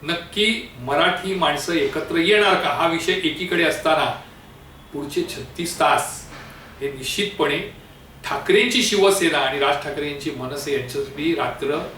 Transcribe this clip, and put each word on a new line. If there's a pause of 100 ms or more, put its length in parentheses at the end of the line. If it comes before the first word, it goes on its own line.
नक्की
मराठी
माणसं
एकत्र
येणार
का,
हा
विषय
एकीकडे
असताना, (720)
पुढचे
छत्तीस
तास (560)
हे
निश्चितपणे (640)
ठाकरेंची
शिवसेना
आणि
राज
ठाकरे
यांची
मनसे
यांच्यासाठी
रात्र (120)